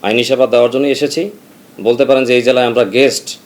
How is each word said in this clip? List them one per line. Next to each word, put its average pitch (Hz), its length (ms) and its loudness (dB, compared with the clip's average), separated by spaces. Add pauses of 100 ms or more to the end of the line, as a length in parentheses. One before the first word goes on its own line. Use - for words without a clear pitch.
আইনি 113 220 0
সেবা 127 240 0
দেওয়ার 120 240 2
জন্য 135 160 -2
এসেছি। 143 420 -4 (520)
বলতে 120 240 2
পারেন 131 200 0
যে 123 100 0
এই 123 60 2
জেলায় 123 240 2
আমরা 117 180 0
গেস্ট 123 640 -2